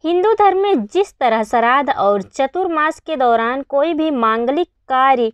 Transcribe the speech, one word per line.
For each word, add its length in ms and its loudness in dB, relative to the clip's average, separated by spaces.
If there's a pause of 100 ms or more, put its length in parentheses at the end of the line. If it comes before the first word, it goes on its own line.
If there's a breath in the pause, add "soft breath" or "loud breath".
हिंदू 300 0
धर्म 240 2
में 280 0
जिस 340 -4
तरह 240 0
श्राद्ध 460 0
और 320 0
चतुर्मास 800 -4
के 160 -8
दौरान 460 0
कोई 320 -2
भी 180 -2
मांगलिक 560 -2 (200)
कार्य 460 2